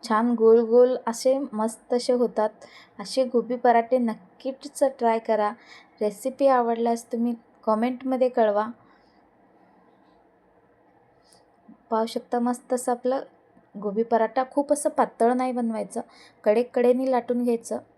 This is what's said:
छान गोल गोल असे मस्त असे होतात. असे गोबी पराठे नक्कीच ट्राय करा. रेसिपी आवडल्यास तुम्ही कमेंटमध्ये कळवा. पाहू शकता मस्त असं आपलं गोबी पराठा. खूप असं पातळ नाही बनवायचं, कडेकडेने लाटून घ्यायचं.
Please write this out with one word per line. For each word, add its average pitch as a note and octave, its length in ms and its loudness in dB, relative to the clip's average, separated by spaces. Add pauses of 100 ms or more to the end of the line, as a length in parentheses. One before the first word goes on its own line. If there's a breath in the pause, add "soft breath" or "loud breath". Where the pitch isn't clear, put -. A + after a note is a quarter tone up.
छान A#3 260 0
गोल A3+ 260 6
गोल B3 380 4 (100)
असे C4 320 0 (140)
मस्त A3 400 -6
असे B3 200 0
होतात. A3 360 0 (500 loud breath)
असे G#3+ 240 -4
गोबी A#3+ 320 -2
पराठे A#3 420 2
नक्कीच B3+ 840 -6
ट्राय A#3 360 0
करा. G#3+ 320 0 (500 loud breath)
रेसिपी B3+ 460 -2
आवडल्यास A#3 640 0
तुम्ही A#3 220 -2 (300)
कमेंटमध्ये B3+ 680 0
कळवा. A3 380 2 (3250 soft breath)
पाहू A3+ 160 0
शकता A#3+ 340 -6
मस्त B3 340 -4
असं B3 180 -4
आपलं B3+ 320 -2 (580)
गोबी G3+ 220 -2
पराठा. A3+ 480 0
खूप C#4+ 220 0
असं C#4+ 160 -2
पातळ A#3+ 440 0
नाही B3+ 180 -2
बनवायचं, A3+ 500 -6 (420 soft breath)
कडेकडेने B3 680 2
लाटून A#3+ 320 -2
घ्यायचं. A#3 360 -4 (180)